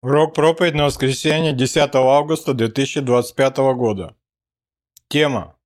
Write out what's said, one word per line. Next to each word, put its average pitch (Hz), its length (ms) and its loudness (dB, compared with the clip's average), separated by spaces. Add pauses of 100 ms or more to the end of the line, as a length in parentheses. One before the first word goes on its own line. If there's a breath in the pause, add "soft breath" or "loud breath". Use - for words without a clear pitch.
Урок 147 320 0
проповедь 165 400 2
на 147 100 2
воскресенье, 151 680 -2
десятого 131 640 2
августа 151 360 -2
две 113 140 -2
тысячи 135 320 -4
двадцать 123 360 0
пятого 135 380 2
года. 107 420 -4 (920)
Тема — 139 580 -2